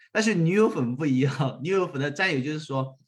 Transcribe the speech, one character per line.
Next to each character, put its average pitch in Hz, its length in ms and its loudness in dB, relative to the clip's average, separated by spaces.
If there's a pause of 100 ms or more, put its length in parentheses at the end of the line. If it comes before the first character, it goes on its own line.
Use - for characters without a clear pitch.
(100)
但 220 120 0
是 214 120 2
女 170 200 2
友 220 160 6
粉 127 260 -2
不 151 80 -4
一 135 160 2
样， 135 420 -2
女 147 60 -6
友 185 180 2
粉 143 140 -8
的 143 100 -2
占 185 240 -2
有 135 60 0
就 131 100 -4
是 151 80 -4
说， 135 500 -6